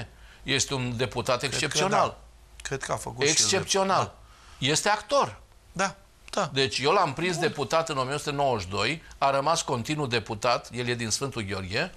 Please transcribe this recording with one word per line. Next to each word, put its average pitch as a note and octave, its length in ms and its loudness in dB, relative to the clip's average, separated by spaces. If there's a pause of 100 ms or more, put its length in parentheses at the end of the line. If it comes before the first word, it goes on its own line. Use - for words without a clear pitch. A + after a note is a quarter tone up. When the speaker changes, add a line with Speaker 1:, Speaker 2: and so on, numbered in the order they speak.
(420)
Speaker 1:
Este C3+ 320 0
un B2 220 -2
deputat B2 420 0
Speaker 2:
Cred C3+ 120 -2
că A#2+ 60 -4
Speaker 1:
excepțional. D3+ 520 2
Speaker 2:
da. - 100 -8 (440)
Cred C3+ 200 -6
că - 100 -4
a B2+ 40 0
făcut A#2+ 240 -8
și C3+ 60 2
el D3+ 40 4
Speaker 1:
Excepțional. F#3+ 680 2
Speaker 2:
dreptul. A#2+ 180 0 (440)
Da. - 80 -2
Speaker 1:
Este D3+ 220 2
actor. G#3 520 0 (320)
Speaker 2:
Da, F#3+ 240 -2 (340)
da. F3 220 -2
Speaker 1:
Deci C3+ 260 0
eu C3+ 140 4
l-am F3+ 200 4
prins E3+ 240 -2
Speaker 2:
Bun. D#3+ 60 -2
Speaker 1:
deputat D#3+ 460 0
în D#3 80 -2
o C3 40 0
mie B2+ 80 0
nouă C#3+ 100 -2
sute D3+ 120 -4
nouăzeci C#3 340 0
și F2 40 -10
doi, G#2+ 340 0 (160)
a C#3 120 4
rămas C#3+ 320 2
continuu D3 440 -2
deputat, A#2 680 0
el A#2+ 160 -4
e B2 60 2
din A#2 160 -4
Sfântul A#2+ 320 -4
Gheorghe, G2 540 -4